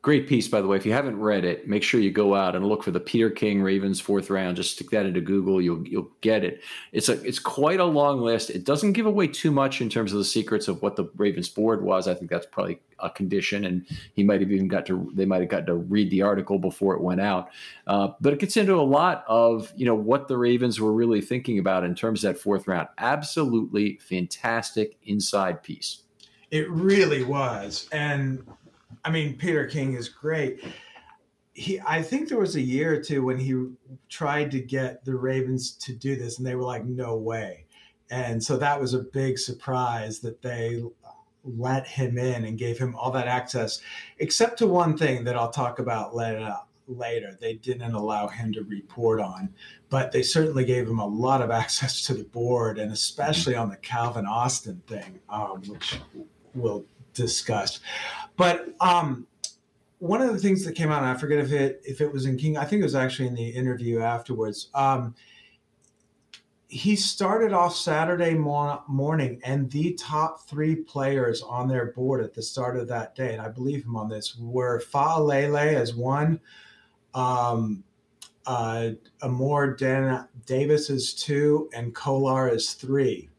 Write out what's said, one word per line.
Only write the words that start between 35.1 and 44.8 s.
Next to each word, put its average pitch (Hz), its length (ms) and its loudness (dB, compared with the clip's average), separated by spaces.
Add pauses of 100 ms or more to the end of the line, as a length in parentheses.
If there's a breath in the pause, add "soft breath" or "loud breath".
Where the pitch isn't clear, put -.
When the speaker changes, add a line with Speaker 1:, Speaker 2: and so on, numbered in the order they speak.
Speaker 2:
Ravens 131 580 -2
to - 200 -12
do 135 240 -4
this, 120 220 -8
and 127 80 -6
they 127 80 -4
were 127 80 -2
like, 123 240 -4
"No 123 280 -4
way." 110 520 -6 (420 soft breath)
And 120 340 -4
so 131 140 0
that 143 240 0
was 127 140 0
a 131 60 2
big 131 380 -2
surprise 120 840 -4
that 117 200 -10
they 117 420 -4 (640)
let 127 420 -2
him 127 300 -2
in 123 300 -2
and 110 100 -6
gave 117 220 -4
him 120 180 -2
all 123 140 -2
that 127 160 0
access, 123 560 -2 (380 loud breath)
except 226 400 2
to 226 60 6
one 175 300 4